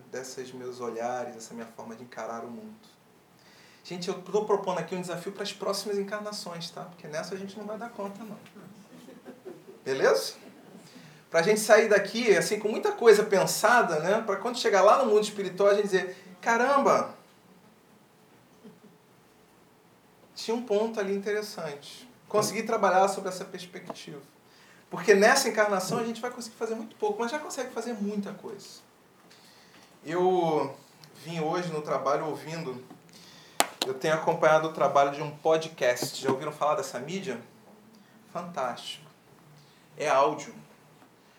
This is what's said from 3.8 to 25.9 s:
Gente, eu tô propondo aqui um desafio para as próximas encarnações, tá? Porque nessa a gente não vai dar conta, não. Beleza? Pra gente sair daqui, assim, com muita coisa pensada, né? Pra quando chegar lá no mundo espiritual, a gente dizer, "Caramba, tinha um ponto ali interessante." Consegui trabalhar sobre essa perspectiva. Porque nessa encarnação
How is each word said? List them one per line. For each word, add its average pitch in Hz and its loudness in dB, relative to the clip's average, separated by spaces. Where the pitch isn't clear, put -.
Gente, 180 -8
eu 185 -6
tô 208 -2
propondo 185 0
aqui 165 -6
um 180 -6
desafio - -8
para - -10
as 202 -6
próximas 202 -4
encarnações, 202 -8
tá? 156 -14
Porque - -18
nessa 170 -8
a - -10
gente 196 -12
não 208 -12
vai 214 -8
dar 233 -12
conta, 196 -12
não. 214 -14
Beleza? - 0
Pra 165 4
gente 214 4
sair 220 6
daqui, 214 4
assim, 185 0
com 208 -2
muita 359 -2
coisa 208 8
pensada, 196 4
né? 196 0
Pra 202 -2
quando 240 -4
chegar 202 4
lá 254 8
no 220 2
mundo 208 6
espiritual, 196 0
a 202 6
gente 208 2
dizer, 185 0
"Caramba, 233 4
tinha - -4
um 233 -4
ponto 220 0
ali 196 -2
interessante." 196 -8
Consegui 208 0
trabalhar 196 4
sobre 190 -4
essa 190 -8
perspectiva. - -14
Porque 175 4
nessa 233 6
encarnação 208 0